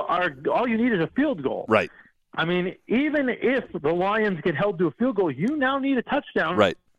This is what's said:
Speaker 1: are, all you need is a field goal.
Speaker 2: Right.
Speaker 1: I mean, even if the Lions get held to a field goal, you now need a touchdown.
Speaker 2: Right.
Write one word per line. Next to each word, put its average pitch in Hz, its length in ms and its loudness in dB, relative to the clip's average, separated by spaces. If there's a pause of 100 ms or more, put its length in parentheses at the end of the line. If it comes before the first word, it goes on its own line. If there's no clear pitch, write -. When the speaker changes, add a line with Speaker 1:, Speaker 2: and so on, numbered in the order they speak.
Speaker 1:
are, 170 260 0 (160)
all 214 160 2
you 226 120 0
need 240 140 2
is 185 80 2
a 160 140 0
field 254 280 0
goal. 107 260 -4
Speaker 2:
Right. 104 220 4 (440)
Speaker 1:
I 160 120 -2
mean, 175 280 0 (140)
even 277 400 0
if 240 440 0
the 151 200 -2
Lions 196 500 0
get 170 140 0
held 185 220 0
to 180 80 2
a 151 60 2
field 247 240 -2
goal, 185 140 2
you 180 280 -2
now 269 200 0
need 269 200 0
a 220 40 -2
touchdown. 180 540 -2
Speaker 2:
Right. 202 220 2 (200)